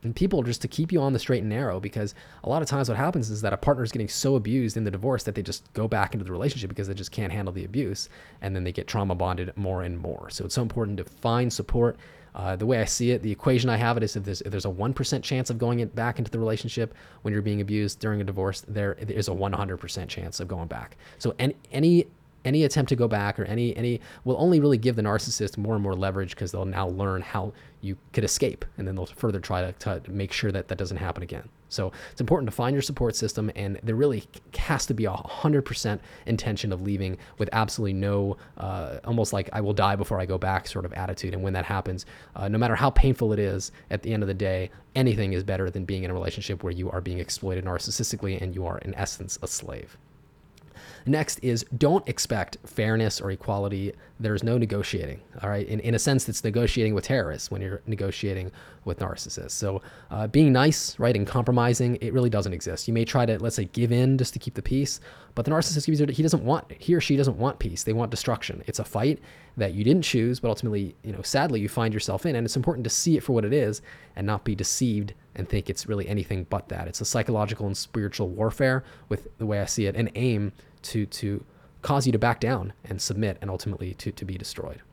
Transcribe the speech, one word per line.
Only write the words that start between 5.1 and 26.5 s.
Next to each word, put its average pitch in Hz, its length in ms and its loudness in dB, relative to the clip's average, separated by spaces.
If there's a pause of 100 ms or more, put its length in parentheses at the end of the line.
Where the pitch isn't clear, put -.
that 101 140 -4
they 104 80 -4
just - 300 -8
go 107 140 0
back 107 280 -2
into 104 100 -4
the 95 60 -8
relationship 107 380 -4
because 101 180 -6
they 98 80 -6
just 95 160 -10
can't 104 200 -6
handle 101 220 -4
the 92 120 -8
abuse, 104 440 -4 (320)
and 98 140 -4
then 90 80 -2
they 90 80 -2
get 92 160 -6
trauma 98 260 0
bonded 90 420 -2
more 92 280 -2
and 87 160 -4
more. 85 320 -8
So - 140 -8
it's - 100 -4
so 127 80 2
important 104 340 -2
to 92 60 -4
find 117 500 0
support. 120 440 2 (360)
Uh, 95 220 -2
the 101 100 -2
way 123 140 4
I 107 60 2
see 120 260 2
it, 120 100 2
the 107 100 -2
equation 127 380 4
I 117 60 4
have 117 220 2
it 110 60 2
is 104 120 -2
if 101 80 -4
there's, 98 160 -4
if - 120 -8
there's 98 120 -4
a 101 60 -2
one 98 240 -2
percent 131 280 -2
chance 127 280 -2
of 117 80 -2
going 120 240 2
in, 110 80 -2
back 120 280 -2
into 113 140 -2
the 113 80 -2
relationship 113 560 -2 (280)
when 107 100 -2
you're 104 80 2
being 104 180 0
abused 104 400 0
during 107 220 0
a - 20 0
divorce, 95 460 -2
there 104 240 -2
is 104 340 -4
a 98 60 -2
one 98 180 0
hundred 95 280 -2
percent 87 300 -8
chance 85 300 -8
of 90 80 -6
going 85 220 -6
back. - 260 -10 (220)
So - 220 -2
any, 131 180 0 (160)
any, 170 340 6 (380)
any 147 180 4
attempt 139 260 4
to 135 60 4
go 117 140 4
back 101 280 0
or 107 60 -2
any, 117 320 0
any 120 240 0 (240)
will 127 160 2
only 165 220 6
really 143 160 8
give 117 180 2
the 110 60 0
narcissist 107 560 0
more 107 160 0
and 107 100 2
more 98 100 0
leverage, 95 440 0
'cause 92 160 -4